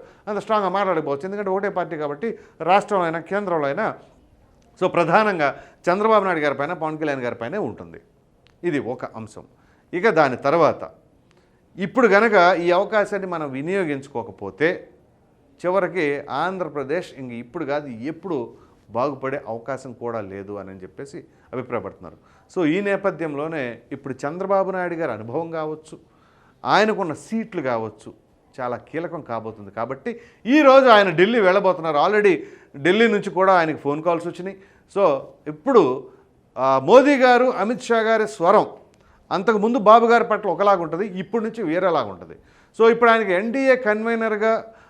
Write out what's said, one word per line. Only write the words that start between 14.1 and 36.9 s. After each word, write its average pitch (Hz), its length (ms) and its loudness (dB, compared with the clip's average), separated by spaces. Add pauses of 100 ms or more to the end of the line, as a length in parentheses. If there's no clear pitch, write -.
చివరికి 170 640 -2
ఆంధ్రప్రదేశ్ 151 880 -6
ఇంక 127 140 -12
ఇప్పుడు 120 320 -10
కాదు, 143 220 -6
ఎప్పుడు 139 640 -10 (380)
బాగుపడే 135 580 -4
అవకాశం 123 440 -10
కూడా 117 280 -8
లేదు 98 320 -12
అని 95 300 -14
చెప్పేసి 92 420 -18 (280)
అభిప్రాయపడుతున్నారు. 98 640 -10 (420)
So 175 80 0
ఈ 165 140 0
నేపథ్యంలోనే 160 960 -4 (140)
ఇప్పుడు 135 220 -10 (120)
చంద్రబాబు 190 440 -2
నాయుడు 180 240 -4
గారి 160 180 -4
అనుభవం 117 380 -8
కావచ్చు, 156 480 -10 (640)
ఆయనకున్న 185 480 2
సీట్లు 220 500 -8
కావచ్చు, 113 520 -6 (460)
చాలా 123 160 -6
కీలకం 156 440 -10
కాబోతుంది. 110 500 -12
కాబట్టి 131 500 -10 (260)
ఈరోజు 269 420 8
ఆయన 208 220 8
ఢిల్లీ 196 300 4
వెళ్ళబోతున్నారు. 180 560 2
Already 190 420 2 (380)
ఢిల్లీ 190 320 4
నుంచి 208 220 -2
కూడా 185 220 4
ఆయనకు 160 240 2
ఫోన్ 143 260 -4
కాల్స్ 165 240 -2
వచ్చినాయి. 180 300 -12 (420)
So 160 200 0 (280)
ఇప్పుడు, 151 600 0 (520)
ఆ, 131 200 2
మోదీ 254 380 6